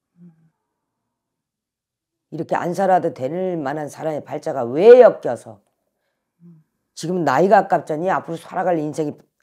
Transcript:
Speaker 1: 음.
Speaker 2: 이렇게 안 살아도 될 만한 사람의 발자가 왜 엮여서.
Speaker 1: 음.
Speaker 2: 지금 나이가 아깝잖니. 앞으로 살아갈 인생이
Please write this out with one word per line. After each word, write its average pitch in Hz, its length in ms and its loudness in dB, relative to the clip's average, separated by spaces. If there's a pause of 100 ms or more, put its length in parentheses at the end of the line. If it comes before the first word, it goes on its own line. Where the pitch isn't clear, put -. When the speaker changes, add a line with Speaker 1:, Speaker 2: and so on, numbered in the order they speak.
(160)
Speaker 1:
음. 175 160 -20 (2000)
Speaker 2:
이렇게 156 240 -6
안 170 180 -4
살아도 180 400 0
될 170 440 -6
만한 147 320 -6
사람의 151 340 -8
발자가 139 400 -8
왜 190 380 8
엮여서. 123 600 -2 (800)
Speaker 1:
음. 170 220 -20 (320)
Speaker 2:
지금 175 280 -6
나이가 160 360 4
아깝잖니. 170 500 -4
앞으로 160 280 -6
살아갈 175 420 -6
인생이 151 360 -6 (280)